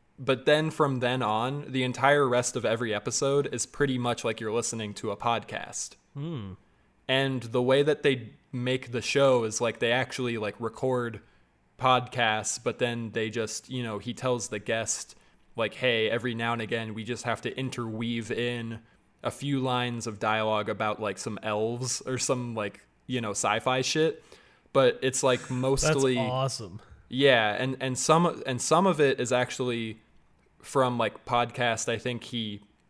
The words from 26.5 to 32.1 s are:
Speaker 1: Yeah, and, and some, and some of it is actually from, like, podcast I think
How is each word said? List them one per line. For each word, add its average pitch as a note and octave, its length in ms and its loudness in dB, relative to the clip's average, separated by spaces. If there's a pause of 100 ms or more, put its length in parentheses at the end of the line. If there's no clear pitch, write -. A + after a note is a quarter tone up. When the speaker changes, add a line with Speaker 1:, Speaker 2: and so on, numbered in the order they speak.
Speaker 1:
Yeah, A#2+ 500 4
and, C3 220 -2
and C3 180 -4
some, E3 480 4
and B2 160 -2
some E3+ 240 4
of E3 140 2
it C3+ 200 4
is B2 120 0
actually A#2+ 720 -2 (600)
from, B2 380 2
like, A2 260 0
podcast A#2+ 640 0
I A2+ 80 0
think A#2+ 280 -6